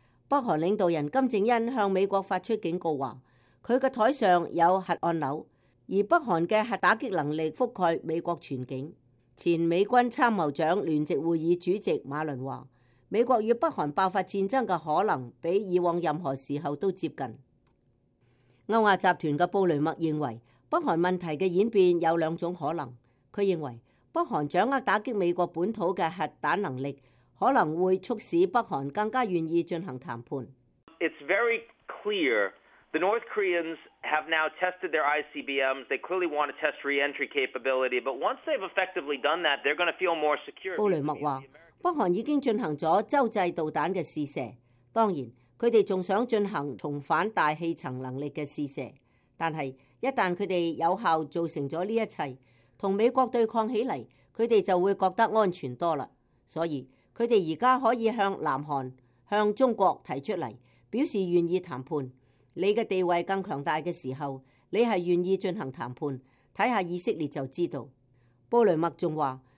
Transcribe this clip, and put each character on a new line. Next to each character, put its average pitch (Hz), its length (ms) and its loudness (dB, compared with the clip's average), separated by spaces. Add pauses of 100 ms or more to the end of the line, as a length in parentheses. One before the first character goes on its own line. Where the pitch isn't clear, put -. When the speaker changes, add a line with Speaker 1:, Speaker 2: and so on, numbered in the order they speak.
(280)
Speaker 1:
北 285 100 2
韓 208 220 2
領 190 180 2
導 185 120 4
人 147 200 2
金 262 180 4
正 214 200 2
恩 233 260 2
向 202 160 2
美 190 160 4
國 196 160 2
發 190 160 -2
出 220 200 -2
警 175 200 -2
告 160 200 -2
話， 127 220 -6 (440)
佢 247 160 2
嘅 262 100 2
台 254 220 4
上 180 420 4
有 175 260 4
核 180 220 -4
按 165 180 2
鈕， 147 260 -4 (420)
而 190 160 -2
北 330 140 4
韓 185 280 0
嘅 214 180 2
核 226 140 -4
打 190 180 4
擊 233 160 -4
能 151 240 0
力 160 160 -2
覆 240 200 -2
蓋 170 320 0
美 160 160 -4
國 170 220 -4
全 127 240 -8
境。 135 280 -10 (420)
前 170 220 2
美 170 280 2
軍 247 260 2
參 240 220 2
謀 160 180 0
長 165 340 0
聯 151 200 0
席 160 100 -2
會 165 240 0
議 165 160 2
主 180 260 -2
席 165 200 -2
馬 147 240 -6
倫 131 180 -6
話， 127 240 -10 (400)
美 226 160 2
國 240 180 2
與 226 120 2
北 311 160 0
韓 190 220 -2
爆 190 180 2
發 190 120 0
戰 196 260 -2
爭 254 180 0
嘅 185 120 0
可 160 280 0
能 135 260 -2 (100)
比 190 300 0
以 180 80 4
往 175 200 2
任 156 200 0
何 139 160 -2
時 139 240 -6
候 147 160 -4
都 190 160 -2
接 165 160 -4
近。 117 280 -8 (1300)
歐 220 160 4
亞 202 120 6
集 180 320 2
團 147 100 2
嘅 175 100 4
布 190 180 2
雷 156 140 4
默 156 160 0
認 160 240 -2
為， 120 200 -4 (300)
北 330 100 2
韓 196 200 2
問 180 180 2
題 175 120 -10
嘅 156 180 0
演 190 220 2
變 180 300 6
有 165 180 4
兩 160 200 0
種 175 160 -4
可 156 200 -4
能。 131 200 -8 (400)
佢 202 80 -4
認 185 180 2
為， 123 200 -8 (320)
北 330 100 0
韓 165 260 0
掌 190 220 2
握 269 100 2
打 208 200 2
擊 220 160 -6
美 175 180 2
國 175 140 0
本 180 260 -2
土 190 220 -2
嘅 175 140 0
核 175 200 -4 (120)
彈 156 160 2
能 135 240 -4
力， 143 160 -6 (420)
可 - 120 4
能 160 300 4
會 185 160 4
促 214 220 -6
使 175 280 2
北 226 140 2
韓 139 300 -4
更 214 180 -2
加 254 160 0
願 170 220 -2
意 170 160 2
進 180 200 -6
行 131 140 -10
談 120 240 -10
判。 135 260 -8 (520)
Speaker 2:
It's 156 260 -4
very 226 360 0 (420)
clear 131 480 0 (400)
the - 80 -2
North 208 220 0 (120)
Koreans 175 440 -2 (260)
have 151 260 -2
now 156 200 0 (100)
tested 180 320 -4
their 156 120 0
I 147 200 0 (100)
C 147 80 -10
B 135 180 -4
Ms. 135 300 -2
They 139 100 -2
clearly 180 280 -2
want 147 240 -2
to - 60 -16
test - 260 -4
re-entry 139 440 -2
capability, 127 720 -2
but 127 180 -6
once 226 260 -2
they've 269 180 -4
effectively 170 560 -4
done 156 220 0
that, 143 220 0
they're 147 120 0
gonna 170 220 -2
feel 175 180 0
more 151 220 0
secure. - 380 -12
Speaker 1:
布 202 140 0
雷 156 120 0
默 147 140 -4
話， 139 260 -4 (400)
北 349 100 0
韓 202 220 2
已 214 80 -2
經 294 180 0
進 233 220 0
行 151 160 -4
咗 170 260 2
洲 269 240 2
際 185 260 0
導 165 120 -2
彈 156 280 0
嘅 170 100 -2
試 147 240 -6
射， 123 260 -8 (380)
當 214 220 2
然， 123 180 -8 (280)
佢 233 100 2
哋 220 140 6
仲 190 180 -2
想 208 240 0
進 208 240 0
行 143 280 -4
重 147 220 -6
返 170 300 0
大 156 240 2
氣 165 220 -4
層 131 260 -8
能 127 180 -8
力 147 120 -6
嘅 151 120 -8
試 143 240 -6
射， 131 240 -10 (460)
但 165 160 -2
係 139 220 -6 (240)
一 247 80 -4
旦 202 280 0
佢 196 120 -2
哋 170 260 0
有 165 240 2
效 165 280 2
造 170 220 -4
成 143 220 -6
咗 165 160 -4
呢 220 80 -2
一 220 140 0
切， 139 280 -8 (420)
同 196 180 -2
美 226 160 4
國 254 160 2
對 240 180 0
抗 226 260 -2
起 233 140 0
嚟， 147 180 -6 (320)
佢 233 120 0
哋 220 160 6
就 185 160 2
會 196 160 2
覺 190 160 2
得 226 140 2
安 202 260 4
全 127 240 -8
多 165 200 0
啦。 135 140 -6 (380)
所 165 180 -4
以， 147 220 -6 (280)
佢 233 120 0
哋 185 260 4
而 - 20 -6
家 254 240 4
可 240 140 2
以 226 180 0
向 196 300 0
南 147 240 0
韓、 135 260 -4 (380)
向 208 240 2
中 247 220 2
國 180 280 2
提 139 160 -8
出 202 140 -6
嚟， 139 220 -6 (340)
表 262 160 0
示 208 140 -2
願 175 280 2
意 180 120 0
談 143 240 -10
判。 139 260 -4 (460)
你 196 180 0
嘅 220 100 0
地 185 200 0
位 175 200 2
更 190 180 -2
強 143 220 -6
大 160 160 -2
嘅 165 140 -4
時 131 200 -10
候， 139 280 -8 (300)
你 196 80 0
係 226 180 2
願 175 260 2
意 190 140 2
進 185 200 -4
行 135 140 -8
談 127 220 -10
判， 139 260 -6 (340)
睇 214 140 0
吓 233 140 0
以 175 160 -4
色 208 160 -4
列 156 140 -4
就 135 200 -8
知 175 200 -2
道。 - 200 -10 (600)
布 233 160 6
雷 185 100 4
默 165 160 2
仲 156 240 -4
話， 135 240 -2 (180)